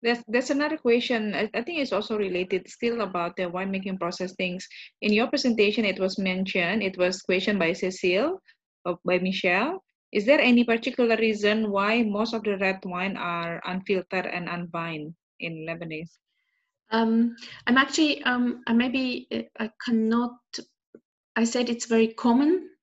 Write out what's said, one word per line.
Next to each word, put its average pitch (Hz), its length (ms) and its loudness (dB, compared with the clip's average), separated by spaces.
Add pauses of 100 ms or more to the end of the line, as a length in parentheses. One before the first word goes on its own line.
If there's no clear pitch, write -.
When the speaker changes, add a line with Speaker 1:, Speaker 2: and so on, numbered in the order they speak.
Speaker 1:
There's, 240 160 0 (100)
there's 247 220 0
another 294 260 0
question. 233 580 0
I, 208 200 -2
I 226 80 -2
think 339 160 -6
it's 269 140 -2
also 208 260 -2
related 185 500 -2
still 233 320 -4
about 180 360 -4
the 190 80 -2
winemaking 190 540 -4
process 180 360 -6
things. 185 340 -6 (320)
In 208 120 2
your 226 160 4
presentation, 220 580 2
it 190 120 -2
was 190 200 -2
mentioned, 190 640 0
it 190 160 -4
was 185 240 0
questioned 190 360 0
by 170 140 2
Cecile, 190 680 0 (420)
uh, 180 100 -2 (120)
by 180 140 2
Michelle. 190 600 0 (300)
Is 208 120 0
there 285 160 6
any 240 240 6
particular 233 520 2
reason 214 540 2
why 202 320 2
most 214 300 0
of 220 120 -4
the 202 120 0
red 190 280 0
wine 185 320 -4
are 170 500 -4
unfiltered 185 600 -2
and 175 220 -6
unvined 165 680 -8 (260)
in 165 280 -8
Lebanese? 165 480 -10 (720)
Speaker 2:
Um, 226 440 2 (320)
I'm 240 100 4
actually, 285 460 2
um, 247 460 0
I 233 40 0
maybe, 247 640 0
uh, 233 80 -4 (160)
I 220 120 -4 (140)
cannot, 233 540 0 (960)
I 220 80 2
said 240 260 0
it's 233 180 -4
very 226 280 4
common. 285 560 2 (120)